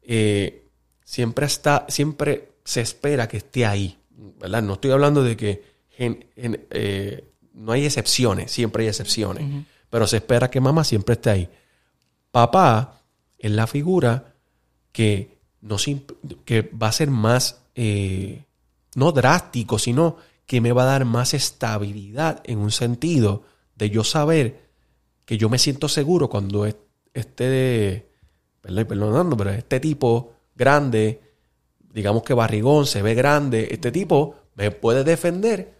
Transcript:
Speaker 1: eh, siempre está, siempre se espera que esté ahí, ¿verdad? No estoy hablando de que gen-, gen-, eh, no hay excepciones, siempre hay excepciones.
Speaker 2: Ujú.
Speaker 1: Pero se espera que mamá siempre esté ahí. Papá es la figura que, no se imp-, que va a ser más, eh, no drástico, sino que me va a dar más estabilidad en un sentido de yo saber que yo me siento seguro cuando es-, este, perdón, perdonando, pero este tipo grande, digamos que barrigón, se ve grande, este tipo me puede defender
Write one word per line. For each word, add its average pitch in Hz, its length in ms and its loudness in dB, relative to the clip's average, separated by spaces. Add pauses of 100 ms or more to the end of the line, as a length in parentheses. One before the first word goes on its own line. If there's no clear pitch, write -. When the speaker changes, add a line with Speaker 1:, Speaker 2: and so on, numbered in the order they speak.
Speaker 1:
eh, 107 640 -2 (360)
siempre 120 420 -4
está, 143 440 0
siempre 147 600 -2 (120)
se - 180 -4
espera 123 460 -4
que 110 100 -10
esté 120 280 -2
ahí, 101 320 -2 (420)
¿verdad? 98 240 -4
No 98 100 -2
estoy 131 180 -2
hablando 143 320 4
de 117 120 0
que 101 280 -4 (260)
gen-, - 460 -6
gen-, 107 340 -8
eh, 101 560 -6 (280)
no 110 200 -6
hay 139 120 0
excepciones, 110 640 0
siempre 113 320 -2
hay 110 60 0
excepciones. 104 540 -4
Speaker 2:
Ujú. 143 220 -8 (240)
Speaker 1:
Pero 113 180 2
se 113 100 0
espera 123 320 2
que 131 120 0
mamá 151 240 4
siempre 110 280 0
esté - 160 0
ahí. 92 200 0 (840)
Papá 123 680 4 (360)
es 107 140 -4
la 110 160 0
figura 143 680 0 (600)
que, 104 440 0 (240)
no 107 160 -6
se 143 140 -2
imp-, 139 240 -10 (300)
que 113 160 2
va 113 260 -4
a 107 60 0
ser 143 180 0
más, 120 500 0 (140)
eh, 98 680 -4 (520)
no 139 160 2
drástico, 127 680 0
sino 147 400 0 (280)
que 123 160 0
me 120 100 2
va 123 120 4
a 127 40 4
dar 131 180 2
más 120 280 0
estabilidad 107 1120 -4
en 110 140 -4
un 104 120 0
sentido 120 720 0 (320)
de 107 140 -2
yo 107 140 0
saber 151 680 0 (560)
que 113 120 -4
yo 107 120 2
me 127 100 0
siento 139 300 0
seguro 151 400 2
cuando 104 360 -2
es-, 107 100 -4 (380)
este, 123 960 -2 (520)
perdón, 95 260 -2
perdonando, 117 500 0
pero 98 140 -2
este 117 280 -4
tipo 127 540 0 (220)
grande, 123 680 2 (720)
digamos 107 320 -2
que 143 100 -2
barrigón, 117 540 2
se 104 160 -2
ve 110 100 2
grande, 131 580 2
este 120 200 -4
tipo 156 440 0 (200)
me 101 160 -2
puede 120 320 0
defender 180 760 -2